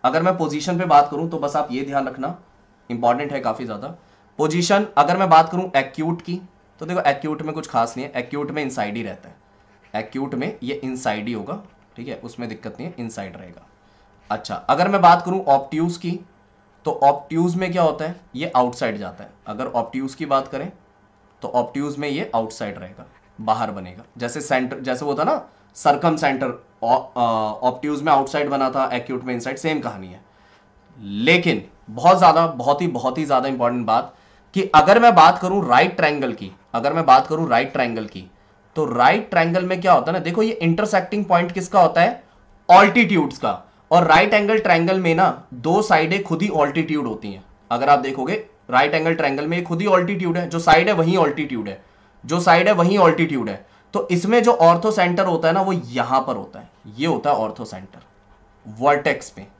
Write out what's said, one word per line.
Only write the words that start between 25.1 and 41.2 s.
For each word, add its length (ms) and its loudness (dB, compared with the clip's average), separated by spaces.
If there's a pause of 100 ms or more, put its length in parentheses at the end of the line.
था 100 -2
ना 160 0 (360)
सर्कम 400 2
सेंटर, 360 -2 (300)
ऑ-, 140 2
अ, 240 -6 (420)
ऑब्ट्यूज 400 -2
में 100 2
आउटसाइड 380 0
बना 200 0
था, 240 -2
एक्यूट 300 -6
में 100 -6
इनसाइड, 240 -8
सेम 220 -2
कहानी 280 -10
है। 120 -20 (800)
लेकिन 680 0 (260)
बहुत 280 4
ज्यादा, 300 6
बहुत 340 -2
ही, 60 0
बहुत 300 -4
ही 80 -2
ज्यादा 220 2
इंपॉर्टेंट 380 -2
बात 280 0 (420)
कि 180 -2
अगर 240 8
मैं 160 8
बात 240 8
करूं 280 -2
राइट 300 4
ट्रायंगल 360 -2
की, 180 -12 (240)
अगर 180 0
मैं 140 -2
बात 200 8
करूं 220 -4
राइट 240 0
ट्रायंगल 340 -4
की, 180 -16 (520)
तो 100 -2
राइट 440 2
ट्रायंगल 340 0
में 160 -4
क्या 120 4
होता 200 2
है 60 -2
ना, 60 -6
देखो 180 -2
ये 100 0
इंटरसेक्टिंग 720 -2